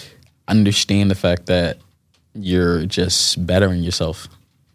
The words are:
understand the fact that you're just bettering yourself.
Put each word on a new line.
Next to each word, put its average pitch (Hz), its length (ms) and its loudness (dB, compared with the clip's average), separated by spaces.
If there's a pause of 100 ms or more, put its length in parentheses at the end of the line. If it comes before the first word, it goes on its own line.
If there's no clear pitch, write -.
(460)
understand 101 640 2
the 95 60 0
fact 87 300 0
that 87 320 0 (540)
you're 90 540 0
just 87 580 -2
bettering 90 380 2
yourself. 82 460 -6 (460)